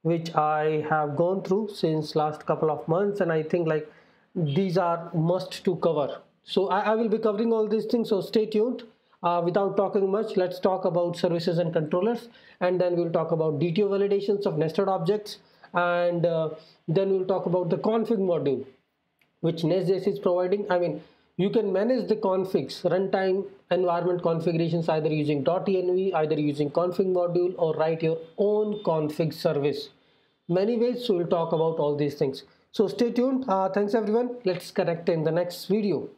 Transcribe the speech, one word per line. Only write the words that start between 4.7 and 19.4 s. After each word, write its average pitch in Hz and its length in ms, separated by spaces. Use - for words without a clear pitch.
are 170 380
must 175 500
to 180 120
cover. 151 440
So 190 260
I, 185 120
I 214 140
will 226 140
be 208 100
covering 220 360
all 220 120
these 208 200
things, 226 240
so 196 100
stay 214 240
tuned. 220 380
Uh, 175 200
without 196 360
talking 190 320
much, 214 260
let's 180 240
talk 185 240
about 175 320
services 170 400
and 170 160
controllers, 180 560
and 180 180
then 175 180
we'll 170 160
talk 165 200
about 160 260
D 170 140
T 208 100
O 202 60
validations 202 560
of 165 140
nested 160 300
objects, 190 500
and, 175 540
uh, 160 240
then 196 240
we'll 190 140
talk 185 220
about 175 240
the 185 80
config 220 400
module 151 480